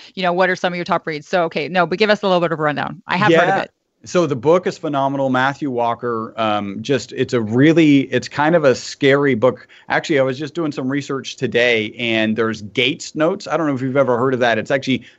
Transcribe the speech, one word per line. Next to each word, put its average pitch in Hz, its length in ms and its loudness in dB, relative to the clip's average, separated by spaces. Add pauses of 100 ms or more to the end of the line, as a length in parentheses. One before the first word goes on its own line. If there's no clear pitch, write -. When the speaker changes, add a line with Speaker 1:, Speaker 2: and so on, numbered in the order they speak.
(160)
Speaker 1:
you 190 80 -6
know, 175 80 2
what 180 180 2
are 185 60 0
some 180 160 -4
of 175 60 -8
your 175 80 -6
top 170 200 -2
reads? 151 220 -10
So, 180 160 0
okay, 160 240 -4
no, 175 180 0
but 180 140 -2
give 208 100 2
us 208 140 2
a 202 40 0
little 180 120 4
bit 165 140 0
of 151 60 -6
a 156 40 -4
rundown. 143 440 -4
I 180 100 -2
have 165 160 4
heard 175 160 4
of 196 80 2
Speaker 2:
Yeah. 156 60 -2
Speaker 1:
it. - 80 -14 (340)
Speaker 2:
So 175 200 0
the 143 120 -2
book 160 280 2
is 196 120 -4
phenomenal. 139 520 -2
Matthew 135 400 0
Walker, 117 680 -4
um, 104 440 -2
just, 120 300 -4
it's 127 220 -4
a 123 80 2
really, 139 640 4 (100)
it's 120 160 -2
kind 151 260 0
of 160 80 2
a 135 100 6
scary 139 640 2
book. 120 320 0 (220)
Actually, 143 300 0
I - 20 4
was 131 180 -2
just 147 140 -10
doing 160 180 -4
some 139 160 -6
research 135 480 -6
today, 117 640 2
and 110 380 0
there's 110 240 -2
Gates 123 520 -4
notes. 165 320 -2
I 147 120 -4
don't 165 100 -2
know 143 80 -2
if 123 60 -6
you've 131 160 -2
ever 123 200 2
heard 131 160 0
of 120 60 -2
that. 117 180 2
It's 110 140 -4
actually 135 320 -2 (160)